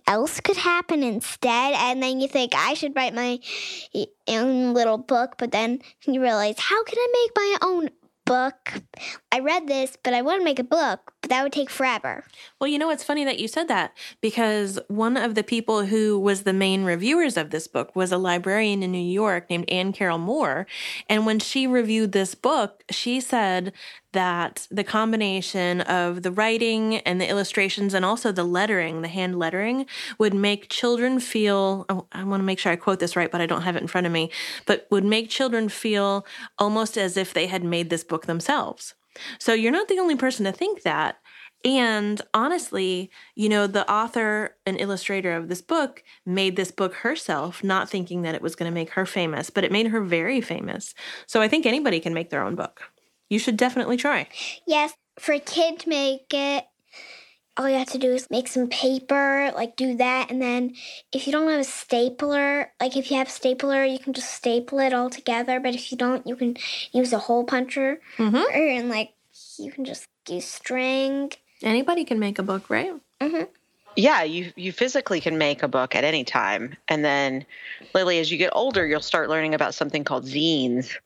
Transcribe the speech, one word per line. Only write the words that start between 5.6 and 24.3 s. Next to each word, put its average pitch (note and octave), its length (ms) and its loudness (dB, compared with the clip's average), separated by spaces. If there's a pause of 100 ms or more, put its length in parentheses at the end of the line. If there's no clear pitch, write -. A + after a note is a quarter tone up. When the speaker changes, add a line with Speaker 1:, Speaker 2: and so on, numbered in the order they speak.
Speaker 1:
you C4 160 2
realize, G#3+ 360 2
"How A4 260 2
can A4 140 -4
I B4 140 2
make A#4+ 240 2
my G4+ 200 2 (120)
own E4+ 220 0 (340)
book? B3+ 480 0 (580)
I A#3+ 100 4
read D#4 280 0
this, C4 340 -2
but B3 120 0
I B3 80 2
wanna F4+ 200 0
make C#4+ 160 2
a B3+ 60 0
book, C#4+ 560 0
but - 100 -4
that B3+ 120 2
would C#4 100 -2
take C#4+ 160 -2
forever." A3+ 560 -2 (360)
Speaker 2:
Well, C#4 80 0
you D4 100 0
know, D#4+ 120 0
it's D4+ 140 -4
funny D4 200 0
that C4+ 140 -2
you G#3+ 100 -4
said A3+ 200 -4
that, F#3+ 240 0 (300)
because G#3+ 560 0 (100)
one A3 280 2
of A3+ 180 0
the G#3+ 100 0
people A3 420 0
who G#3+ 320 2
was G3 260 2
the F#3+ 100 2
main F#3+ 300 2
reviewers A#3 520 2
of D#3 140 -2
this D#3+ 180 -4
book - 260 -4
was F#3 180 0
a F3+ 60 4
librarian F#3+ 640 2
in F#3 100 -2
New F3+ 60 -2
York F3+ 520 0
named F3 180 -2
Anne F#3 240 0
Carroll F3 260 0
Moore. F#3 480 -2 (420)
And G#3+ 180 2
when A3 120 4
she C4 280 0
reviewed A3 460 2
this F#3+ 220 0
book, B3+ 560 0
she B3 300 -2
said G3 520 0 (400)
that F3 580 0